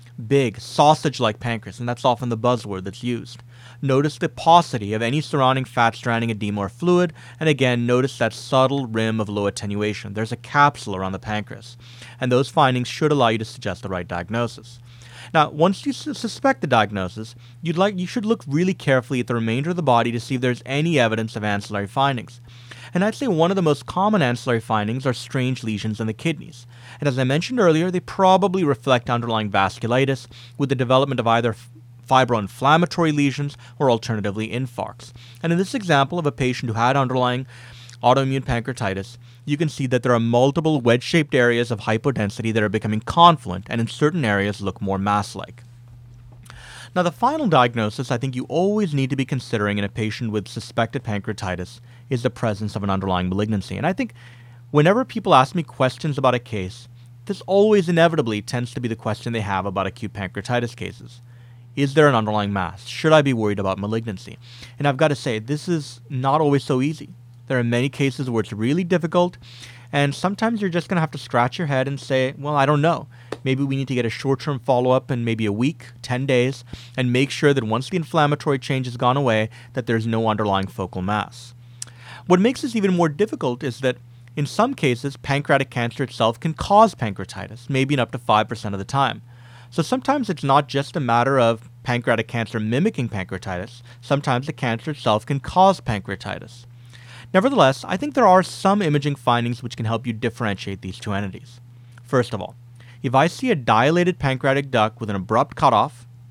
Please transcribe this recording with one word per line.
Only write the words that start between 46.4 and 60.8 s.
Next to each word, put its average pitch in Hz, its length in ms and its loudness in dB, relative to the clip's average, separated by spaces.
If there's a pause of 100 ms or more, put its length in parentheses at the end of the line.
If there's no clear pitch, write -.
Now, 180 80 2
the 170 80 2
final 285 360 0
diagnosis 123 640 2
I 123 80 0
think 127 180 -4
you 127 140 -6
always 190 420 0
need 135 180 0
to 131 60 -2
be 131 80 -2
considering 104 540 -2
in 101 60 -2
a 101 40 -4
patient 110 420 -4
with 104 160 -2
suspected 117 560 -4
pancreatitis 98 800 -6 (300)
is 123 120 -2
the 127 60 0
presence 107 480 -4
of 101 60 -4
an 101 80 -2
underlying 92 400 0
malignancy. 101 460 -2
And 107 100 -4
I 185 80 0
think 247 180 -6 (600)
whenever 180 320 4
people 196 300 2
ask 131 200 6
me 170 80 -2
questions 135 560 -2
about 131 160 2
a 123 40 -2
case, 98 500 -8 (360)
this 196 220 -8
always 202 420 4
inevitably 160 540 2
tends 120 320 -6
to 131 60 -6
be 120 80 -4
the 110 80 -4
question 113 360 -6
they 113 80 -2
have 98 240 -2
about 98 220 -2
acute 101 260 -8
pancreatitis 107 640 -4
cases. - 460 -14 (540)